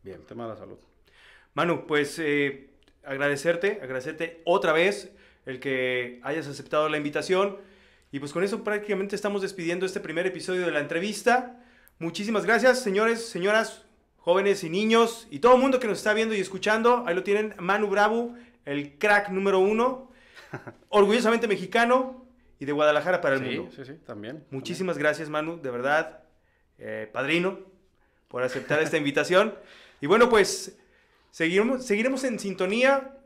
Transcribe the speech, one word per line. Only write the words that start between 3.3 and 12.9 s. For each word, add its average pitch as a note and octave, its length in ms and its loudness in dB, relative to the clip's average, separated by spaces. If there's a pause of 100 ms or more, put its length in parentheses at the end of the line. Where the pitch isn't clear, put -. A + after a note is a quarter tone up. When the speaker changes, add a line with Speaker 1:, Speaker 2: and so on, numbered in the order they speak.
Speaker 1:
agradecerte C#3 640 -8
otra F3 280 2
vez F3+ 400 0 (340)
el B2+ 140 -10
que B2+ 640 -4
hayas C#3+ 240 -6
aceptado D3+ 400 -2
la D3+ 80 -2
invitación. D#3+ 600 -2 (560)
Y C3+ 80 -8
pues C#3+ 120 -10
con F3 120 -2
eso G3+ 180 -4
prácticamente G#3 540 -4
estamos G3+ 260 -4
despidiendo F3 440 -4
este F#3 140 -6
primer D#3+ 260 -4
episodio F#3 360 -4
de E3 80 0
la D3+ 100 -2
entrevista. G#3 800 -2 (380)
Muchísimas G3 480 -2
gracias, A#3+ 340 4
señores, A3+ 480 0